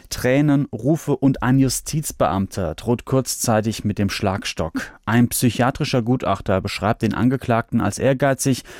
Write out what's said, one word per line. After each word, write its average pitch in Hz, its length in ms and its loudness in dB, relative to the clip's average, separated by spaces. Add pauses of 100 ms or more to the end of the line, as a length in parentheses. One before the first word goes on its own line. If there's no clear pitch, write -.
Tränen, 139 640 2
Rufe 135 440 0
und - 260 2
ein 127 160 4
Justizbeamter 98 1200 -2
droht - 280 -2
kurzzeitig 113 800 0
mit 104 140 -2
dem 101 100 0
Schlagstock. - 840 -4 (120)
Ein 117 240 4
psychiatrischer 131 720 0
Gutachter 104 600 0
beschreibt - 420 -2
den 107 100 2
Angeklagten 120 680 0
als 98 180 -2
ehrgeizig, 135 640 2 (180)